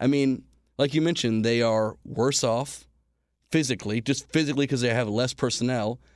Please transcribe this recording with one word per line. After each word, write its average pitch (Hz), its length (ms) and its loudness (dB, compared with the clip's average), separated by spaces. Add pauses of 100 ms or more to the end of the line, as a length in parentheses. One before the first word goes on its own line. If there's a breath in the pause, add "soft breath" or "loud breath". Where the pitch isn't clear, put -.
I 127 80 2
mean, 139 340 2 (360)
like 139 160 0
you 156 60 2
mentioned, 120 440 0
they 117 180 2
are 110 420 0
worse 131 380 0
off 123 460 -4 (640)
physically, 120 480 0
just 131 320 -2
physically 143 340 2
'cause 135 140 -2
they 120 120 2
have 117 160 0
less 117 260 0
personnel. 120 680 -2 (160)